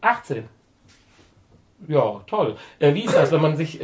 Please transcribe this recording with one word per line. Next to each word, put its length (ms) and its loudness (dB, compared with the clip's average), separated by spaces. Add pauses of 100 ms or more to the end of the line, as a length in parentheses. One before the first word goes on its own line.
Achtzehn. 480 -4 (1400)
Ja, 420 -2
toll. 280 -2 (240)
Äh, 140 4
wie 100 -4
ist 100 -2
das, 200 4
wenn 80 2
man 160 2
sich 260 -6